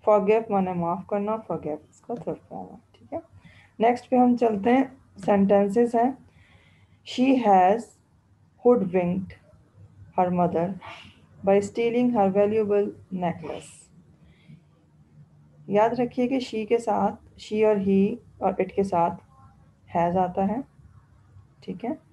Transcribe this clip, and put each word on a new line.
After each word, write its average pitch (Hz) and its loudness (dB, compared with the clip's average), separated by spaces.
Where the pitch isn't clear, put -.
Forgive 214 4
माने 185 0
माफ़ 175 -4
करना, 208 -4
forgive 151 -8
इसका - -12
third 160 -10
form - -16
है, - -20
ठीक - -20
है। 330 -10
Next 233 0
पे 254 2
हम 247 4
चलते 226 0
हैं, 262 0
sentences 202 2
हैं। 247 0
She 254 2
has 190 6
hoodwinked 185 0
her 180 2
mother 175 0
by 196 4
stealing 233 -2
her 196 2
valuable 208 0
necklace। - -8
याद 214 2
रखिए 247 -2
कि 262 -2
she 220 -6
के 233 0
साथ, 208 -2
she 214 -2
और 214 2
he 196 2
और 185 -2
it 190 -4
के 196 -2
साथ 175 -2
has 175 0
आता 185 -2
है, 220 -4
ठीक 185 -12
है। 254 -8